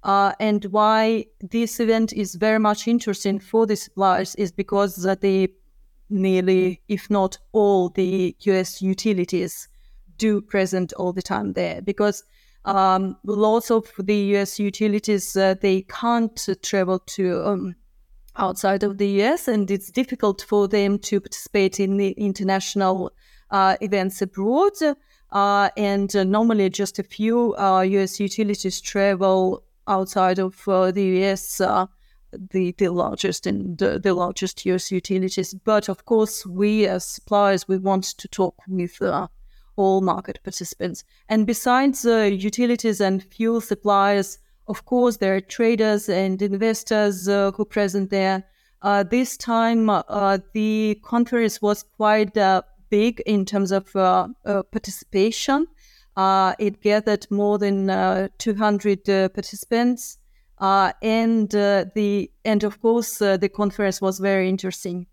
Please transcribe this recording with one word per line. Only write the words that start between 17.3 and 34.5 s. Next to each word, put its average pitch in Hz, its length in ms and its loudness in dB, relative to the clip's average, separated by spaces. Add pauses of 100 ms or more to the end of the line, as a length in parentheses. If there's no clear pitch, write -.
um, 190 300 -4 (640)
outside 190 460 0
of 196 160 -4
the 202 100 2
U 196 140 2
S, 277 260 0
and 208 200 0
it's 196 220 -4
difficult 240 560 -2
for 202 220 2
them 202 300 2
to 196 200 -2
participate - 580 -2
in 196 200 0
the 196 140 0
international, 190 1000 -2 (400)
uh, 190 300 4
events 190 400 -2
abroad. 240 520 0 (600)
Uh, 202 420 2
and, 202 400 -2
uh, 196 80 4
normally 208 460 2
just 196 300 -6
a 190 40 -6
few, 226 540 0
uh, 190 240 2
U 190 180 2
S 190 180 -4
utilities 202 640 -4
travel 190 840 0 (220)
outside 190 500 0
of, 190 300 -4
uh, 185 240 2
the 196 120 0
U 185 200 2
S, 196 360 -4
uh, 185 280 2 (640)
the, 180 260 -2
the 190 120 2
largest 175 580 -2
and 190 320 -4
the, 196 180 0
the 196 160 0
largest 180 500 -4